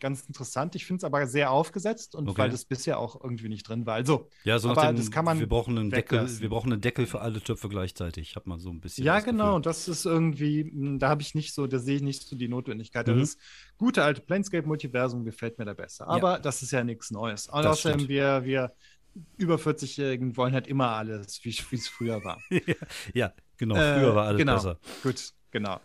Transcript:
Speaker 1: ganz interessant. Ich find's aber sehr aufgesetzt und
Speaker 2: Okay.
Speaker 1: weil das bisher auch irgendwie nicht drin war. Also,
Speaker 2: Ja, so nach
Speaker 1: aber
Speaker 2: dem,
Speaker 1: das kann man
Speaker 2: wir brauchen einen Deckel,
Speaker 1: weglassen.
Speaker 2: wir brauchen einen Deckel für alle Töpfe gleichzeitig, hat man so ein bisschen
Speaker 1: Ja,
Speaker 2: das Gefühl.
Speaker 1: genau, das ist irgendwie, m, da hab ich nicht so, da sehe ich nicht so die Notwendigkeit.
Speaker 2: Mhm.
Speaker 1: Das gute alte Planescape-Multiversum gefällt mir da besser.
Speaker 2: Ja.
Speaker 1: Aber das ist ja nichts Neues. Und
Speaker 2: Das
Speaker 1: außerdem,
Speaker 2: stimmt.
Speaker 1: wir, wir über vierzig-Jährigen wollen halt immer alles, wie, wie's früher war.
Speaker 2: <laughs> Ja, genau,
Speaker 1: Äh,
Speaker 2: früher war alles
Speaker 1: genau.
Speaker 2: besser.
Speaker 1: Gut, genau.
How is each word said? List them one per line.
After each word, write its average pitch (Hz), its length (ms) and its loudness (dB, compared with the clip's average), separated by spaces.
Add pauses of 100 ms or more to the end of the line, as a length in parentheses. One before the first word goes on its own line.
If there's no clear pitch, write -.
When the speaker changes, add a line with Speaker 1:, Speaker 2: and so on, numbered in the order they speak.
Speaker 1:
ganz 135 220 -4
interessant. 139 520 -6
Ich - 120 -8
find's 185 180 -4
aber 143 220 0
sehr 135 240 2
aufgesetzt 190 640 0
und 147 160 -2
Speaker 2:
Okay. 95 120 -2
Speaker 1:
weil 127 80 4
das 127 140 -4
bisher 131 340 -2
auch 113 240 -6
irgendwie 113 280 -6
nicht 104 180 -10
drin 113 160 -2
war. 110 80 -2
Also, 127 380 2 (140)
Speaker 2:
Ja, 110 140 4
so 117 100 2
nach 123 100 4
Speaker 1:
aber 151 80 8
Speaker 2:
dem, 120 100 4
Speaker 1:
das 113 140 0
kann 160 160 2
man 165 120 4
Speaker 2:
wir 113 80 0
brauchen 117 300 2
einen 107 140 0
Deckel, 120 300 2
Speaker 1:
weglassen. 120 200 -2
Speaker 2:
wir 107 80 -2
brauchen 117 240 0
einen 107 80 0
Deckel 120 240 0
für 110 160 -4
alle 110 220 -4
Töpfe - 260 -4
gleichzeitig, 90 680 -6
hat - 100 -12
man 87 120 -6
so 90 120 -10
ein 82 100 -10
bisschen 87 240 -6
Speaker 1:
Ja, 160 120 4
Speaker 2:
das 214 80 0
Gefühl. 240 140 -2
Speaker 1:
genau, 208 200 4
das 160 280 -2
ist 165 200 -4
irgendwie, 151 560 2
m, 143 360 -4
da 135 120 4
hab 151 100 4
ich - 140 -6
nicht 151 180 -4
so, 143 140 -2
da 127 120 0
sehe 135 180 0
ich 143 60 -2
nicht 139 240 -4
so 139 100 -10
die 123 120 -4
Notwendigkeit. 117 580 -4
Speaker 2:
Mhm. 117 140 6
Speaker 1:
Das 147 160 0 (400)
gute 226 260 4
alte 143 200 4
Planescape-Multiversum 147 1040 0
gefällt 113 320 -6
mir 110 80 -6
da 101 80 -6
besser. - 320 -14
Speaker 2:
Ja. - 60 -2
Speaker 1:
Aber 180 260 4
das 143 240 -4
ist 127 80 -8
ja 131 120 2
nichts 117 280 -6
Neues. 107 380 -6
Und 147 160 2
Speaker 2:
Das 156 160 4
Speaker 1:
außerdem, 151 200 2
Speaker 2:
stimmt. 139 80 -2
Speaker 1:
wir, 139 380 2
wir 131 260 0 (640)
über 165 220 2
vierzig-Jährigen 135 800 -2
wollen 131 160 2
halt 131 140 0
immer 135 240 2
alles, 110 520 -6
wie, 117 100 -6 (160)
wie's 113 180 -6
früher 113 360 -4
war. 90 160 -8 (100)
Speaker 2:
<laughs> - 600 -4
Ja, 120 220 0 (240)
genau, 110 180 0
Speaker 1:
Äh, 147 240 4
Speaker 2:
früher 123 140 6
war 104 140 4
alles 104 100 4
Speaker 1:
genau. 139 160 4
Speaker 2:
besser. 107 240 0 (260)
Speaker 1:
Gut, - 280 -2 (200)
genau. 101 320 -4